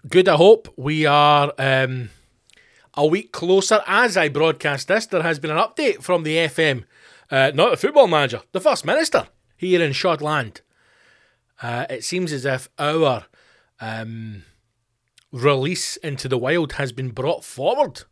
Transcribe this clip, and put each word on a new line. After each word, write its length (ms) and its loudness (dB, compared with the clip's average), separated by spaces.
Good, 200 4
I 80 4
hope. 400 6
We 300 -2
are, 520 4
um, 520 -2
a 100 0
week 280 0
closer. 520 2
As 320 0
I 120 2
broadcast 580 -2
this, 200 0
there 160 -2
has 180 -2
been 100 -6
an 80 -2
update 460 -2
from 180 0
the 160 -2
F 220 -2
M. 240 0
Uh, 240 2
not 200 2
the 40 0
football 300 4
manager, 360 0
the 80 -4
First 240 0
Minister 420 0
here 260 0
in 100 -2
Shotland. 680 -4
Uh, 300 -6
it 140 -10
seems 280 -4
as 120 -8
if 240 -4
our, 460 0
um, 640 -12
release 640 -2
into 320 -10
the 100 -2
wild 360 -2
has 180 -6
been 180 -8
brought 320 -4
forward 680 -2